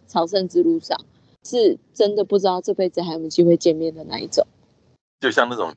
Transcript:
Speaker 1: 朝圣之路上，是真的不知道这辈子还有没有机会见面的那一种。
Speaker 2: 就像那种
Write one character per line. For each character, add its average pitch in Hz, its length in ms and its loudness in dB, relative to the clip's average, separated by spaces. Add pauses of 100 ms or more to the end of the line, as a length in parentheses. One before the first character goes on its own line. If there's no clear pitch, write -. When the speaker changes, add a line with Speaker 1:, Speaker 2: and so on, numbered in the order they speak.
Speaker 1:
朝 170 200 -2
圣 190 200 -2
之 175 160 2
路 165 160 2
上， - 180 -8 (460)
是 220 360 0 (160)
真 208 200 0
的 208 80 0
不 202 160 0
知 190 80 -2
道 180 140 0
这 202 140 -4
辈 185 160 0
子 170 100 -6
还 170 140 -6
有 165 40 -8
没 160 60 -10
有 156 60 -8
机 175 120 2
会 170 140 6
见 165 180 2
面 160 200 -4
的 160 100 -18
那 156 140 -12
一 - 80 -10
种。 - 200 0 (720)
Speaker 2:
就 131 120 0
像 120 180 2
那 123 80 -8
种 85 200 -4